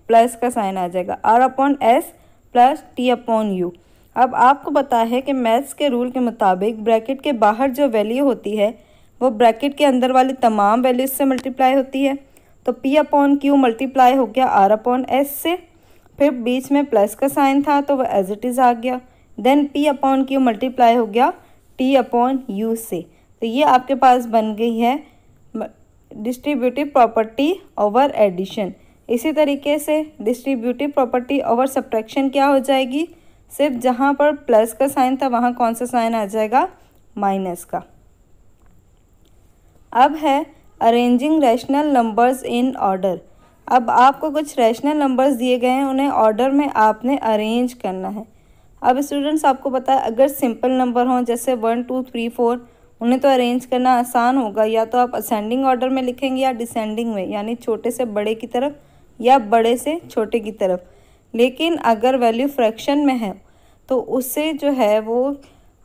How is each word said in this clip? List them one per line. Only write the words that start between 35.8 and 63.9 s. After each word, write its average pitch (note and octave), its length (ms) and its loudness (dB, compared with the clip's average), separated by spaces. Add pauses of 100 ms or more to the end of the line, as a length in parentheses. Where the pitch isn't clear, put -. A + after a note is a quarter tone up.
साइन A#3 300 -2
आ G#3+ 100 -2
जाएगा, A3 420 0 (480)
माइनस G3 500 -2
का। - 180 -8 (2000)
अब C#4 220 4
है D4 300 0 (360)
arranging B3 640 2
rational C4+ 520 2
numbers A#3+ 540 2
in A#3+ 180 0 (200)
order। F#3+ 280 -2 (520)
अब A#3+ 220 2
आपको C4+ 420 4
कुछ D4 280 -4
रेशनल B3 380 0
नंबर्स C4+ 380 2
दिए B3 240 0
गए A#3+ 80 0
हैं, C4 180 0
उन्हें C4+ 240 0
ऑर्डर A3 420 2
में C#4+ 180 2
आपने A3 480 0
अरेंज A3+ 560 -2
करना F#3 360 -8
है। G3+ 160 -12 (560)
अब B3+ 180 2
स्टूडेंट्स D4 460 -4
आपको C4+ 240 0
पता B3+ 240 -2
है C4+ 80 2
अगर A#3 260 0
सिंपल B3+ 440 -4
नंबर B3 360 0
हों B3 160 0
जैसे A#3+ 320 -4
वन, A#3 280 -2
टू, B3+ 200 -6
थ्री, A#3 260 -6
फ़ोर, A#3+ 380 -2 (340)
उन्हें B3 180 0
तो C#4 100 2
अरेंज B3 360 0
करना B3+ 340 0
आसान B3 380 0
होगा, A3 260 0
या A3 220 0
तो A3+ 120 -2
आप B3 180 0
असेंडिंग A3+ 500 -4
ऑर्डर C4 240 0
में C4 120 -2
लिखेंगे C4 400 -4
या C4 100 0
डिसेंडिंग A3+ 640 -6
में, F#3 140 -6
यानी G#3 280 -6
छोटे A3+ 360 -4
से B3 140 -6
बड़े G#3 300 -4
की A3+ 120 -10
तरफ C#4+ 320 -4 (400)
या B3 200 6
बड़े A3+ 380 2
से D4+ 220 -4 (100)
छोटे A3+ 300 -2
की G#3 120 -8
तरफ। F#3 340 -2 (480)
लेकिन C4 420 0
अगर A#3 420 0
वैल्यू A#3+ 300 0
फ्रैक्शन C#4 580 0
में C4 100 2
है A3 180 -4 (560)
तो C4 100 0